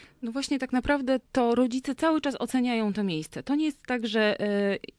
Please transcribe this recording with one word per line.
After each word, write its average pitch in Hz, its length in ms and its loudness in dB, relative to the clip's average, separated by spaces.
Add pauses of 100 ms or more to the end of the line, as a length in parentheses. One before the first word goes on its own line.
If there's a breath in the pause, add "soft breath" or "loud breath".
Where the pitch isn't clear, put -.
(220 loud breath)
No 226 100 -6
właśnie, 269 280 -2
tak 254 140 -4
naprawdę 262 460 2 (120)
to 240 240 2
rodzice 254 400 0
cały 320 260 2
czas 269 180 -2
oceniają 240 540 0
to 208 100 -2
miejsce. 156 400 -4
To 277 120 -2
nie 311 100 2
jest - 200 -4
tak, 240 220 -2
że, 214 320 2
e, 202 380 0 (220)